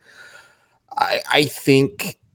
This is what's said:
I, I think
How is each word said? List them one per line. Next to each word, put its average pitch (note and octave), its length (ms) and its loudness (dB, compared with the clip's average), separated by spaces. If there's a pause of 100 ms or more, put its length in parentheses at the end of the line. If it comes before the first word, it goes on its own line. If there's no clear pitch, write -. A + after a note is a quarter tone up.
(960)
I, - 320 -2
I C#3+ 140 4
think - 760 0 (180)